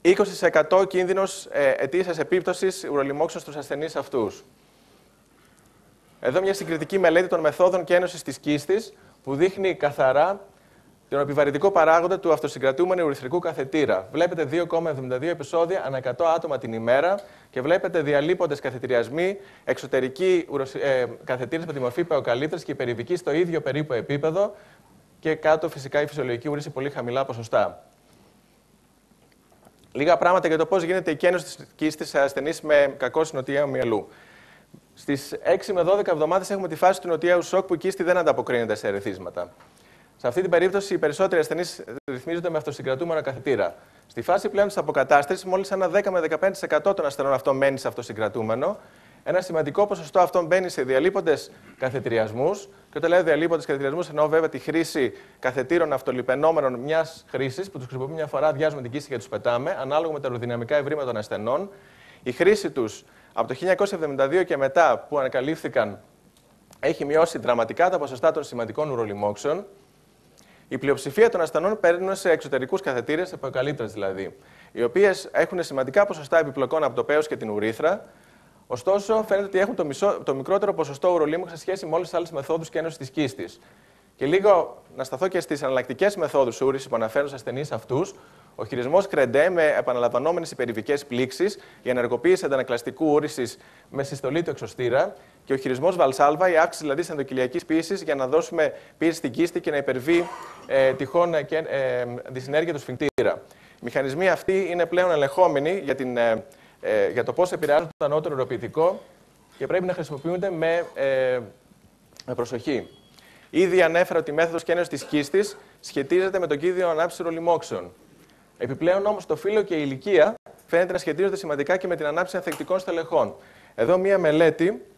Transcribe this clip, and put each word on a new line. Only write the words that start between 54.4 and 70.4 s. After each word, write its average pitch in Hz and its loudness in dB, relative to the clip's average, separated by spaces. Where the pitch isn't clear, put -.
τη 139 -8
χρήση 151 0
καθετήρων 139 0
αυτολιπενόμενων 131 0
μιας 151 -4
χρήσης, 135 -6
που - -14
τους 127 -12
χρησιμοποιούμε 135 -8
μια 151 -4
φορά, 143 0
αδειάζουμε 147 0
την 120 -10
κίστη 143 -8
και 131 -4
τους 110 -8
πετάμε, 120 -2
ανάλογα 151 -2
με 147 -6
τα 139 -6
αεροδυναμικά 120 -4
ευρήματα 143 0
των 117 -4
ασθενών. 113 -4
Η 123 -4
χρήση 180 2
τους 113 -4
από 117 0
το 156 -6
χίλια 180 -2
εννιακόσια 196 0
εβδομήντα 139 0
δύο 175 2
και 160 -2
μετά 135 4
που 147 0
ανακαλύφθηκαν 131 -2
έχει 151 -2
μειώσει 156 2
δραματικά 120 2
τα 185 0
ποσοστά 143 0
των 156 -4
σημαντικών 131 -6
ουρολιμόξεων. 110 -2